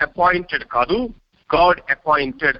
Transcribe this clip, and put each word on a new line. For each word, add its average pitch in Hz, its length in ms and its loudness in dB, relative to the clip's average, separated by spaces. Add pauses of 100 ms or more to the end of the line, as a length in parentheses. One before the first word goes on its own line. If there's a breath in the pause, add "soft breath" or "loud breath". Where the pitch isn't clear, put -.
అపాయింటెడ్ 175 640 -2
కాదు, 180 460 -2 (460)
గాడ్ 175 360 2
అపాయింటెడ్ 139 680 -2